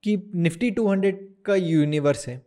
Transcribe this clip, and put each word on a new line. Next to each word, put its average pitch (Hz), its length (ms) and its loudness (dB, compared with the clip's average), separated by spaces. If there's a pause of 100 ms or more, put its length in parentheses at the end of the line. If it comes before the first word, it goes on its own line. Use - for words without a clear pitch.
कि 208 320 -2
Nifty 170 400 0
टू 226 120 0
हंड्रेड 196 420 0 (160)
का 202 100 2
यूनिवर्स 151 720 2
है। 127 200 -14